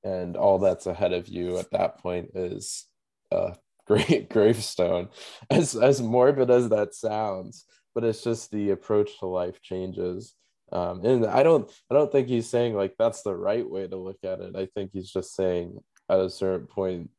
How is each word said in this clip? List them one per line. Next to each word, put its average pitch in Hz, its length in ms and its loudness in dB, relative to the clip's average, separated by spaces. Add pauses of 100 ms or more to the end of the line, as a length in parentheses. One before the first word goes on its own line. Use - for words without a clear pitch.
and 90 320 -6
all 98 220 4
that's 95 280 0
ahead 90 240 0
of 90 160 -4
you 90 300 -6
at 90 140 -8
that - 260 -2
point 90 360 -6
is 92 520 -8 (460)
a - 260 -2 (140)
<laughs> - 160 -20
great 107 420 2
gravestone. 101 800 2 (400)
As, 160 260 2
as 123 260 4
morbid 123 480 4
as 123 200 6
that 104 260 0
sounds, 107 720 -6 (280)
but 117 120 -4
it's 110 180 -2
just 117 280 -4
the 104 200 -2
approach 104 480 0
to 98 80 -8
life 90 340 -4
changes. 92 720 -8 (380)
Um, 87 340 -4
and 120 220 4
I 123 160 2
don't, 156 280 4 (200)
I - 20 -2
don't 143 180 4
think 131 160 2
he's 117 220 -2
saying, 120 240 0
like, 98 240 -2
that's 113 240 0
the 98 140 -4
right 101 340 -2
way 95 180 -8
to 95 80 -10
look 95 280 -12
at 92 180 -6
it. 92 140 -12
I 95 100 -4
think 98 260 -8
he's 92 200 -10
just - 240 -6
saying 90 420 -2 (320)
at 95 100 4
a 95 100 0
certain 92 360 -4
point 92 520 -6